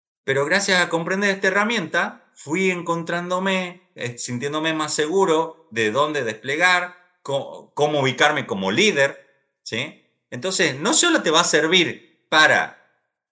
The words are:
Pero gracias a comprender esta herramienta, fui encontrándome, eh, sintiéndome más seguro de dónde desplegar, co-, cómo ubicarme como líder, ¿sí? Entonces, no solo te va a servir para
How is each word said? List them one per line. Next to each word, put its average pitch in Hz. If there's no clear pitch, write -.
Pero 139
gracias 190
a 175
comprender 185
esta 196
herramienta, 202
fui 185
encontrándome, 175
eh, 120
sintiéndome 143
más 151
seguro 165
de 110
dónde 143
desplegar, 175
co-, 117
cómo 147
ubicarme 143
como 95
líder, 143
¿sí? -
Entonces, 147
no 208
solo 330
te 170
va 160
a 175
servir 160
para 135